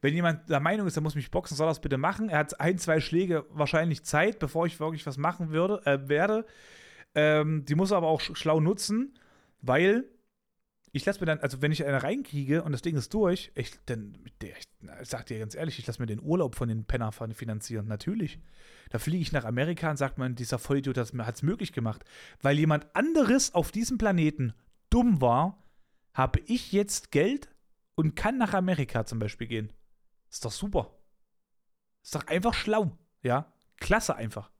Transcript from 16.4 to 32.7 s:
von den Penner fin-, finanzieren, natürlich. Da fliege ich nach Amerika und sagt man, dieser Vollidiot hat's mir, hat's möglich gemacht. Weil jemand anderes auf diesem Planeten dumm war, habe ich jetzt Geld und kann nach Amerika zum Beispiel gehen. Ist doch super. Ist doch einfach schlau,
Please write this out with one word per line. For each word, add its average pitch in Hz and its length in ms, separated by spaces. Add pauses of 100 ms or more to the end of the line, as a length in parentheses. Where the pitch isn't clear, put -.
von 123 140
den 110 160
Penner 113 280
fin-, 113 200
finanzieren, 107 540
natürlich. 165 520 (520)
Da 117 80
fliege 170 240
ich - 100
nach 123 140
Amerika 151 440
und 147 60
sagt 135 220
man, 127 160
dieser 120 240
Vollidiot 139 400
hat's 117 160
mir, 117 120
hat's 117 160
möglich 180 300
gemacht. 113 320 (380)
Weil 143 160
jemand 151 360
anderes 277 600
auf - 180
diesem 233 240
Planeten 156 560 (380)
dumm 233 320
war, 131 420 (480)
habe - 280
ich - 320
jetzt 202 380
Geld 214 380 (460)
und 156 200
kann 233 220
nach 220 160
Amerika 170 540
zum 113 120
Beispiel 110 280
gehen. 110 260 (560)
Ist - 160
doch 113 80
super. 196 420 (1080)
Ist - 120
doch 151 120
einfach 185 260
schlau, 214 460 (240)